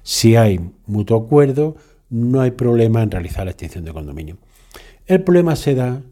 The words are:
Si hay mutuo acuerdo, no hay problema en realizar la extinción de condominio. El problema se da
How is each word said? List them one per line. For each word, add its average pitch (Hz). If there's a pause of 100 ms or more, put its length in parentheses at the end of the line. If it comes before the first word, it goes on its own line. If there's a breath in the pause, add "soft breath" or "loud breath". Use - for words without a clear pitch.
Si -
hay 107 (280)
mutuo 104
acuerdo, 143 (320 soft breath)
no 123
hay 127
problema 117
en 107
realizar 92
la 92
extinción 85
de 80
condominio. 76 (680 loud breath)
El 185
problema 175
se 139
da 127 (120)